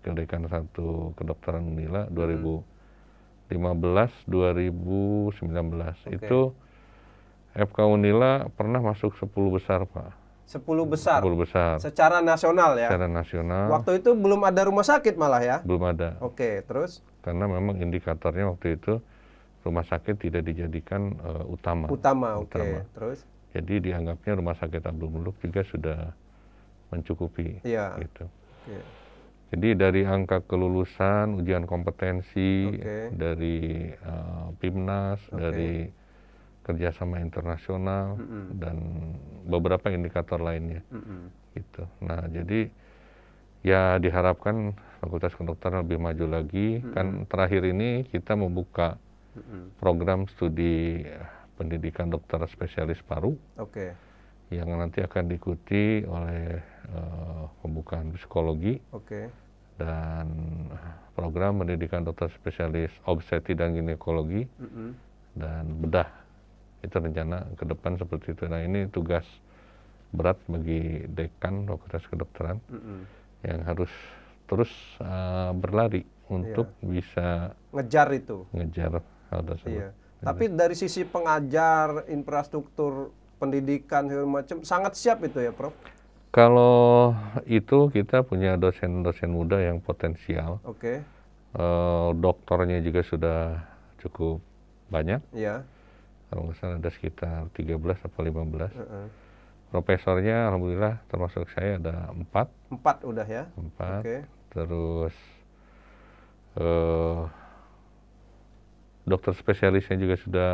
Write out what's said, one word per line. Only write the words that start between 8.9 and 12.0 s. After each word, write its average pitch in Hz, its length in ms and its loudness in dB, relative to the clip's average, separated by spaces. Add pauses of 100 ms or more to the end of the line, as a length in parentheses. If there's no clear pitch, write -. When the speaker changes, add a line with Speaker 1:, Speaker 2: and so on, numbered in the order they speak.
Speaker 1:
sepuluh 98 400 2
besar, 95 240 2
Pak. 92 360 -10 (280)
Speaker 2:
Sepuluh 160 360 0
besar? 151 360 4
Speaker 1:
Sepuluh 87 240 2
besar. 82 360 2
Speaker 2:
Secara 160 400 6